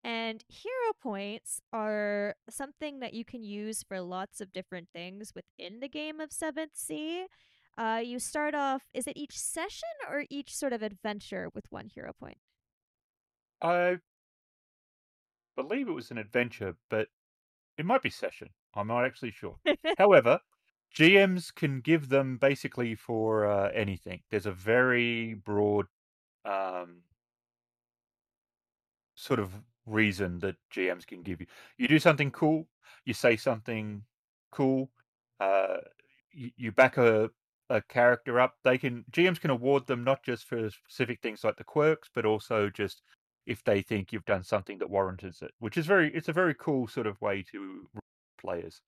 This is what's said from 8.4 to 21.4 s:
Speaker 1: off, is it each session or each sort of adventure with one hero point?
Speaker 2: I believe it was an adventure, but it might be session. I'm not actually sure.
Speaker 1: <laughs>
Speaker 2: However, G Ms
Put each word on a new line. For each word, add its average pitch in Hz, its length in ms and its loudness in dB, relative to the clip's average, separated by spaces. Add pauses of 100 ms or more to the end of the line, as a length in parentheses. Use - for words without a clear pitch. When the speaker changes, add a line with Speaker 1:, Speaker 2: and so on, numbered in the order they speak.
Speaker 1:
off, 277 300 -2 (100)
is 269 120 -6
it 294 100 -10
each - 220 -12
session 403 500 -6 (200)
or 285 220 -6
each 277 240 -10
sort 277 180 -2
of 220 100 -4
adventure 202 720 -8
with - 160 -12
one - 180 -14
hero - 300 -14
point? - 200 -18 (1200)
Speaker 2:
I 180 380 2 (1600)
believe 214 320 -6
it 180 40 -4
was 131 180 -8
an 117 80 -8
adventure, 107 580 -4 (120)
but 110 200 -2 (680)
it 151 80 -6
might 254 180 2
be - 80 -2
session. - 380 -10 (260)
I'm 101 120 -4
not 120 180 0
actually 131 280 -6
sure. - 340 -12
Speaker 1:
<laughs> - 320 -2
Speaker 2:
However, 170 420 8 (520)
G 196 320 8
Ms 185 260 0